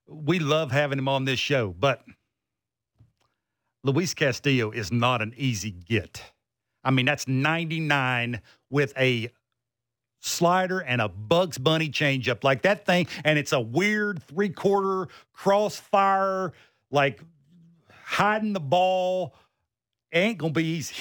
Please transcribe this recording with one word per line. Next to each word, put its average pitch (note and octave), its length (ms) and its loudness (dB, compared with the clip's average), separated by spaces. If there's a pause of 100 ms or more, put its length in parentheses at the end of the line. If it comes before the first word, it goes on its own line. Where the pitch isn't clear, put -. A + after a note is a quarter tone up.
we D#3 320 -2
love D3+ 320 0
having C#3 260 0
him C3+ 100 -2
on C3+ 180 0
this C3 140 0
show, B2 380 0
but B2+ 260 0 (1800)
Luis C#3 300 0
Castillo B2+ 580 0
is A2 200 -6
not A#2+ 300 2
an A2 160 -6
easy A2 340 -4
get. F2 500 -6 (640)
I C3 80 2
mean, B2+ 140 2
that's C#3+ 220 -2
ninety-nine C#3 1120 -2 (280)
with C#3 280 0
a B2 320 0 (920)
slider F#3 600 2
and B2 220 -2
a G#2+ 80 0
Bugs B2+ 480 0
Bunny D#3+ 320 0
changeup C3 540 0
like C3+ 200 2
that G3+ 220 2
thing, F3+ 220 2 (160)
and D3+ 140 2
it's C#3 140 -2
a C#3+ 80 2
weird G3 640 -2
three-quarter F#3+ 840 0 (240)
crossfire, G3 1200 2 (380)
like, C#3 300 2 (840)
hiding G#3+ 480 0
the F#3+ 80 0
ball. F#3 760 2 (760)
Ain't G3 240 0
gonna D3+ 160 -2
be E3 120 0
easy. D#3+ 360 -6